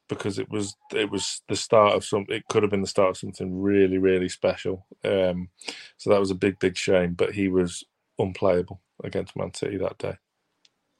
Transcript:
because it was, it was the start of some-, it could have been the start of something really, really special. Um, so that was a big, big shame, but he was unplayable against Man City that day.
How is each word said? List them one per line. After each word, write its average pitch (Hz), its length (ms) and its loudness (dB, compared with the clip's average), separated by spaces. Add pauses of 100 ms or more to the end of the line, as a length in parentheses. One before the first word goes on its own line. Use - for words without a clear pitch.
because 104 300 -6
it - 120 -8
was, 101 260 -6 (180)
it 107 160 0
was - 380 -6
the 104 80 -2
start 104 380 4
of 95 100 -2
some-, 101 240 -2
it 110 200 -6
could 110 140 2
have 101 80 4
been 98 120 0
the 95 60 -2
start 95 220 4
of 90 80 -6
something 95 420 -8
really, 98 380 4
really 92 300 2
special. - 580 -2 (180)
Um, 92 460 0 (480)
so - 120 -2
that 101 100 6
was 98 100 0
a 95 60 -2
big, 98 240 0
big 90 160 0
shame, 90 380 2
but - 200 -2
he 98 140 0
was 90 360 -2 (340)
unplayable 92 600 0 (240)
against 98 320 -6
Man 95 180 -6
City - 240 -6
that 92 200 -4
day. 95 180 -8 (840)